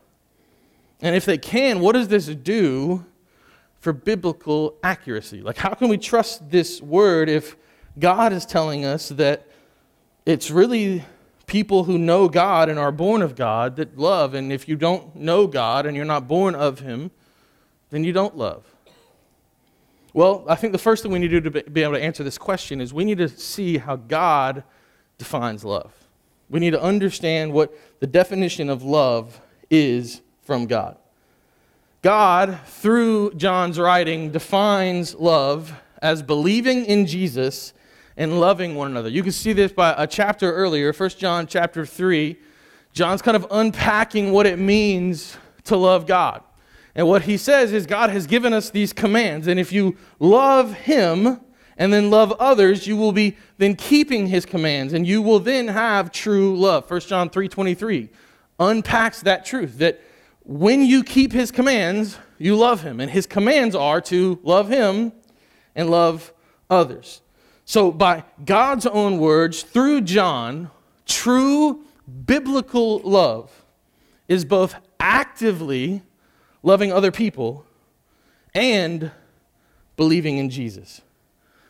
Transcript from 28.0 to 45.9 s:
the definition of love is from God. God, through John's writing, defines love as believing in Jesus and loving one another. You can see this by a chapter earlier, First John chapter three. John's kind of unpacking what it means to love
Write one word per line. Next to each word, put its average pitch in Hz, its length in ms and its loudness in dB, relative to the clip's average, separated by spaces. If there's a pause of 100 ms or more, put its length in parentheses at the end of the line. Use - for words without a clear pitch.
the 143 60 -4
definition 175 640 0
of 127 120 -6
love 127 580 0 (300)
is 123 500 2 (220)
from 123 240 -4
God. 110 320 -4 (1040)
God, 190 640 4
through 220 680 0
John's 175 440 -2
writing, 165 520 2
defines 185 840 0
love 156 580 0 (280)
as 160 220 0
believing 214 640 0
in 208 220 2
Jesus 143 640 -4 (460)
and 160 200 -2
loving 175 360 0
one 143 160 -6
another. 117 180 -6
You 143 140 -4
can 180 100 -4
see 220 220 -4
this 196 180 2
by 170 240 2
a 151 100 -2
chapter 202 460 -2
earlier, 160 400 0
First 185 260 -4
John 175 280 -4
chapter 170 400 -4
three. 165 500 -2 (560)
John's 175 300 -2
kind 226 140 2
of 196 140 -2
unpacking 214 800 0
what 208 140 6
it 180 120 0
means 190 800 0 (260)
to - 140 0
love 185 280 4